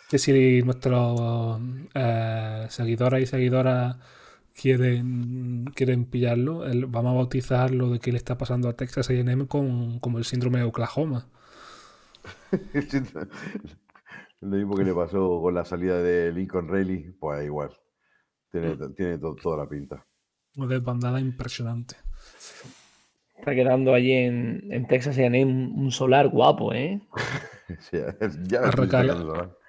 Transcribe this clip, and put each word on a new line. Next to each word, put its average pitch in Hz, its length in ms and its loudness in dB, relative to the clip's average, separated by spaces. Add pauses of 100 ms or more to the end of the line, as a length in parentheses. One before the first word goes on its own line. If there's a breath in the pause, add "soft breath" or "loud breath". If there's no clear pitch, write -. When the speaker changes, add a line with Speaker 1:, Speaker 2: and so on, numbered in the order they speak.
Speaker 1:
Que 143 80 2
si 131 460 6
nuestros, 120 960 0 (340)
eh, 113 760 -2
seguidores 123 540 0
y - 20 0
seguidoras 127 720 2 (560 loud breath)
quieren, 123 1120 0 (100)
quieren 123 300 2
pillarlo, 123 600 0
el, 127 200 0
vamos 120 280 0
a - 20 4
bautizarlo 127 720 2
de 120 100 0
que 123 120 -2
le 120 60 0
está 120 200 -4
pasando 123 320 0
a 117 40 -2
Texas 123 360 -4
A 131 40 2
and 123 160 2
M 131 180 0
con, 120 520 -2
como 120 180 -2
el 117 80 -2
síndrome 123 340 0
de 120 60 2
Oklahoma. 120 600 -2 (1200 loud breath)
Speaker 2:
<laughs> 143 1160 -6 (720 loud breath)
Lo 98 160 -2
mismo 101 180 -2
que 95 80 2
le 92 100 2
pasó 87 480 0
con 87 140 0
la 87 100 0
salida 90 380 -2
de 87 280 2
Lincoln 90 360 -4
Riley, 92 520 -2
pues 73 260 -6
igual. 73 260 -6 (800)
Tiene, 82 240 -2
Speaker 1:
Mm. 69 180 -10
Speaker 2:
tiene 87 240 -4
to-, 76 180 -6
toda 80 220 -4
la 73 120 -8
pinta. 71 360 -12 (520)
Speaker 1:
Una 135 100 -6
desbandada 123 520 -2
impresionante. 123 760 -6 (1400 loud breath)
Speaker 3:
Está - 160 -2
quedando 131 400 4
allí 127 200 6
en, 123 580 0
en 123 160 -4
Texas 127 300 2
A 131 80 4
and 120 100 4
M 135 160 6
un, 127 240 -2
un 135 160 0
solar 135 380 6
guapo, 127 440 4
¿eh? 170 280 -2 (120)
Speaker 2:
<laughs> - 680 -10
Sí, - 180 -6
ya 92 600 -4
Speaker 1:
A - 20 -2
Speaker 2:
me 139 80 4
estoy 127 160 2
Speaker 1:
recal-, 127 220 4
Speaker 2:
sacando 85 260 -2
solar. 87 240 -6 (100)